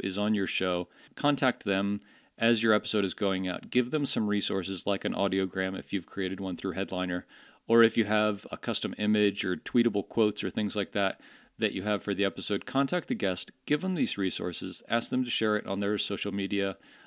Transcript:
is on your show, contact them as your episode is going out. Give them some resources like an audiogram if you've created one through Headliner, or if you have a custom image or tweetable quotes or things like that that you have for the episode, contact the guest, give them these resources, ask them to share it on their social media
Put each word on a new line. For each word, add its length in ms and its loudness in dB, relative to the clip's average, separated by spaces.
is 140 -4
on 160 2
your 120 2
show, 420 -2
contact 480 0
them 360 0
as 260 2
your 120 4
episode 320 0
is 80 -4
going 340 0
out. 220 -8
Give 200 2
them 140 0
some 220 0
resources 600 -2
like 200 0
an 80 0
audiogram 640 0
if 160 -6
you've 120 -4
created 340 -6
one 180 -4
through 140 -4
Headliner, 540 -4
or 160 8
if 140 6
you 80 4
have 480 0
a 60 -6
custom 400 -4
image 480 2
or 100 2
tweetable 500 2
quotes 380 2
or 60 -2
things 260 -2
like 160 -4
that 280 0
that 140 0
you 100 -4
have 220 -2
for 100 -2
the 100 2
episode, 400 -2
contact 440 -2
the 80 -2
guest, 340 -2
give 140 0
them 160 -4
these 200 0
resources, 720 -4
ask 220 -2
them 140 0
to 60 -6
share 260 0
it 100 -4
on 140 -2
their 180 0
social 340 -4
media 440 -2